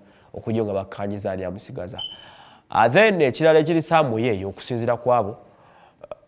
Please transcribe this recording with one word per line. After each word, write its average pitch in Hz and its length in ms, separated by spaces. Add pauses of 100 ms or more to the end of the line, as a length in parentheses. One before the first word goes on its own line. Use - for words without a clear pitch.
(340)
okujja 113 300
nga 104 80
bakkanyiza 101 600
ani 92 120
amusigaza. 90 560 (680)
Ah, 117 180
then, 190 320
ekirala 156 380
ekiri 160 240
Saamu 147 360
yeeyo, 104 300
okusinziira 117 480
ku 123 160
abo, 113 240 (920)